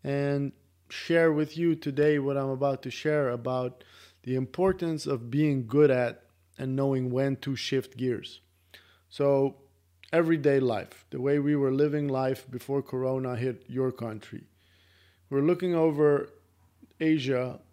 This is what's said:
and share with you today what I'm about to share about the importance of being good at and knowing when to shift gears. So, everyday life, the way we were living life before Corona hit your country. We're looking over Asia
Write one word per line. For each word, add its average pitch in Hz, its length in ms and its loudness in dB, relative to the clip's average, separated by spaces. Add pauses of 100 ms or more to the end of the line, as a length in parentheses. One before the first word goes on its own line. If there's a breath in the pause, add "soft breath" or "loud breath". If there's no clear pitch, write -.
and 143 480 -2 (360)
share 165 460 2
with 151 240 -2
you 170 180 2
today 147 440 2
what 139 180 -2
I'm 135 120 -2
about 135 340 -2
to 131 80 -8
share 151 380 0
about 127 540 -4 (380 loud breath)
the 127 140 -4
importance 165 720 -2
of 120 240 -4
being 139 340 2
good 139 240 6
at 123 340 0 (340)
and 131 180 -6
knowing 135 340 0
when 135 280 0
to 135 180 -6
shift - 420 -6
gears. 123 440 -6 (680 soft breath)
So, 139 460 2 (580)
everyday 160 460 4
life, 110 500 -4
the 139 100 -8
way 139 200 0
we 147 160 0
were 139 160 0
living 147 360 0
life 131 420 -4
before 135 340 -4
Corona 131 520 -4
hit 123 320 -6
your 127 240 -2
country. 110 520 -12 (880 soft breath)
We're 139 120 0
looking 175 320 0
over 151 560 4 (720)
Asia 131 580 0 (140)